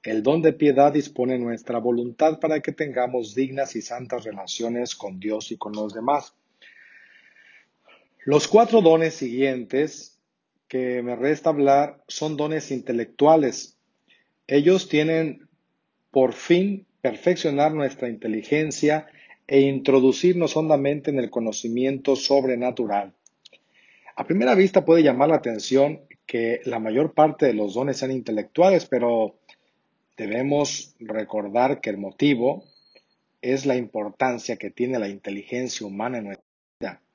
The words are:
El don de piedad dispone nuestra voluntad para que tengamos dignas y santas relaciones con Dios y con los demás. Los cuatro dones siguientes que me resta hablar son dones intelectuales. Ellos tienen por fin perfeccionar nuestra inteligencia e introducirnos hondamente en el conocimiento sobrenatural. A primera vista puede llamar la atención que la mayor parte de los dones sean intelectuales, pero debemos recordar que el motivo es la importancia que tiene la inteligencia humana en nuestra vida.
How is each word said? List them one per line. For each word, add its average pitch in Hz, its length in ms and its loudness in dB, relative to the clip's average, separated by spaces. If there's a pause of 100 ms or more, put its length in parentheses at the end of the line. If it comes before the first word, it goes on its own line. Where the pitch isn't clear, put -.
El 107 200 -4
don 151 180 2
de 156 120 4
piedad 143 400 4
dispone 131 440 -2
nuestra 117 420 -6
voluntad 120 600 0
para 156 200 0
que 151 120 -6
tengamos 123 640 -4
dignas 135 420 -4
y 113 60 -6
santas 120 420 -10
relaciones 117 720 -8
con 95 240 -12
Dios 107 320 -6
y 107 60 -10
con 104 160 -10
los 107 200 -8
demás. 131 400 -4 (1900)
Los - 240 2
cuatro 226 340 6
dones 160 340 4
siguientes 131 1040 -4 (480)
que 127 340 -4
me 120 140 -6
resta 151 340 0
hablar 143 580 2
son 156 300 -6
dones 151 340 -4
intelectuales. 131 1040 0 (720)
Ellos 170 420 2
tienen 160 580 -2 (640)
por 131 220 2
fin 190 520 0 (160)
perfeccionar 147 720 0
nuestra 139 360 -4
inteligencia 147 1000 -2 (400)
e 135 140 6
introducirnos 139 960 2
hondamente 147 540 0
en 143 100 -2
el 113 100 -4
conocimiento 127 840 -2
sobrenatural. 123 1000 -2 (1000)
A - 100 -10
primera 226 300 2
vista 190 300 4
puede 165 180 6
llamar 139 260 4
la 160 80 4
atención 131 640 0 (240)
que 117 380 -2
la 117 160 -4
mayor 117 340 -2
parte 151 320 2
de 123 80 4
los 104 200 -4
dones 127 240 -4
sean 131 140 -4
intelectuales, 131 760 0
pero 117 500 0 (800)
debemos 135 840 -4
recordar 110 840 -4
que - 80 -6
el 98 80 -6
motivo 123 680 -2 (760)
es 131 240 -2
la 135 100 2
importancia 117 840 -6
que 101 120 -12
tiene 123 300 -4
la 101 100 -4
inteligencia 101 760 -10
humana 107 340 -8
en 107 60 -10
nuestra 98 200 -16 (340)
vida. - 220 -12 (140)